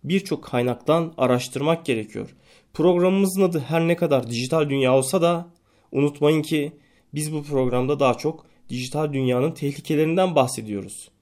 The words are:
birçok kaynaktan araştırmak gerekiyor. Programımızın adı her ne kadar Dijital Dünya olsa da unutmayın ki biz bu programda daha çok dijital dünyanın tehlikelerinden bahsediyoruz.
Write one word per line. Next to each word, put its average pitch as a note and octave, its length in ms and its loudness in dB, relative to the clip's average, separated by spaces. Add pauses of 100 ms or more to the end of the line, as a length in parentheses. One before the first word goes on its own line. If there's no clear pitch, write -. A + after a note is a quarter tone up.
birçok E3 400 -2
kaynaktan C#3 720 0
araştırmak C3+ 680 0
gerekiyor. G#2+ 480 -6 (400)
Programımızın F#3 680 4
adı E3+ 260 0
her E3 200 0
ne E3+ 80 2
kadar C#3 340 0
Dijital C3 400 -2
Dünya C3+ 260 2
olsa C3+ 260 2
da E3+ 260 0 (440)
unutmayın D3 500 2
ki D3+ 300 -4 (420)
biz D3+ 180 -6
bu D3+ 100 -4
programda C3 580 0
daha B2+ 140 4
çok D#3 320 -6 (220)
dijital C3+ 440 -4
dünyanın C3 400 0
tehlikelerinden D#3+ 840 -2
bahsediyoruz. G#2+ 760 -2 (140)